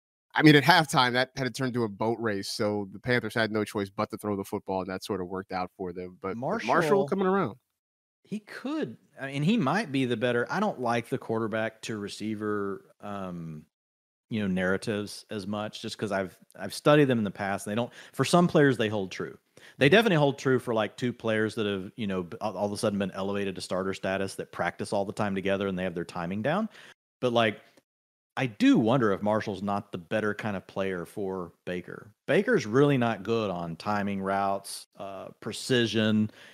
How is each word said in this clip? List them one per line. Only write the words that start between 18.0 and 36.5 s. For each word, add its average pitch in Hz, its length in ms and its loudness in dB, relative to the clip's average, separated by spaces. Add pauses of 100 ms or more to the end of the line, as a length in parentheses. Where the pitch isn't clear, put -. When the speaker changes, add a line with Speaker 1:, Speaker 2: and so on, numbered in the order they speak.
Speaker 2:
for 135 100 -2
some 175 240 6
players, 143 300 6
they 110 100 2
hold 101 220 -2
true. - 260 -10 (440)
They 139 100 6
definitely 202 280 6
hold 143 200 4
true 131 220 2
for, 117 160 -2
like, 107 200 0
two 123 160 -2
players 110 440 -2
that 110 100 -2
have, 101 300 -4
you 113 100 -6
know, 95 160 -2
b-, 85 180 -10
all, 92 160 -6
all 101 120 0
of 101 40 -4
a 101 60 -4
sudden 101 220 0
been 95 120 -2
elevated 98 440 -4
to 90 60 -10
starter 95 340 -4
status 95 400 -2
that - 160 -10
practice 95 420 -4
all 101 120 0
the 104 60 -6
time 104 220 -2
together 98 340 0
and 95 100 -2
they 90 60 -2
have 90 120 -4
their 85 100 -6
timing 92 380 -6
down. 190 260 -2 (520)
But, 123 120 0
like, 113 260 2 (800)
I 135 80 0
do 226 320 4
wonder 113 340 4
if 92 120 0
Marshall's 104 400 0
not 101 280 -2
the 98 60 -8
better 104 380 -2
kind 107 200 -4
of 90 120 -8
player 95 360 -4
for 95 480 -8 (140)
Baker. 90 460 -8 (160)
Baker's 175 400 2
really 139 300 6
not 113 260 0
good 110 260 0
on 87 260 -6
timing 101 460 -2
routes, 98 640 -2 (120)
uh, 95 320 -12 (120)
precision. 110 880 0 (240)